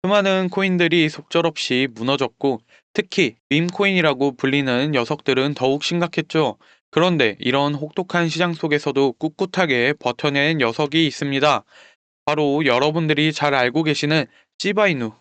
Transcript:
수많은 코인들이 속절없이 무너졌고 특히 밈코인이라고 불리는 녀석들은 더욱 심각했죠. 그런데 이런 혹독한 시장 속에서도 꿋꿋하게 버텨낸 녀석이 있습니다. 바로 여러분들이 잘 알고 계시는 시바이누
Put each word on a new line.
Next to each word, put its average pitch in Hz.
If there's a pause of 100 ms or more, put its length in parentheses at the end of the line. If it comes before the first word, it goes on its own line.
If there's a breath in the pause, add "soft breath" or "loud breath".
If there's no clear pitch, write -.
수많은 190
코인들이 175
속절없이 151
무너졌고 127 (320 soft breath)
특히 185 (100)
밈코인이라고 156
불리는 135
녀석들은 135
더욱 135
심각했죠. 165 (340 soft breath)
그런데 156
이런 143
혹독한 170
시장 170
속에서도 143
꿋꿋하게 151
버텨낸 143
녀석이 147
있습니다. 139 (640 loud breath)
바로 147
여러분들이 151
잘 147
알고 131
계시는 151 (320 soft breath)
시바이누 185